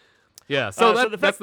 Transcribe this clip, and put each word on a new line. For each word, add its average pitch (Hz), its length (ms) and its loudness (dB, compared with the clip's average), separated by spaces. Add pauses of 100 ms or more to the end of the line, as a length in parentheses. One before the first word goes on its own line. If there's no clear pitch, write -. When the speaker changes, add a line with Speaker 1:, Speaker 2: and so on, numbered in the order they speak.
(480)
Speaker 1:
Yeah, 131 220 -2
so 226 220 2
Speaker 2:
Uh, - 20 4
Speaker 1:
that, 226 100 0
Speaker 2:
so 233 60 0
the 208 80 -8
Speaker 1:
that's - 200 0
Speaker 2:
Feck, - 60 -16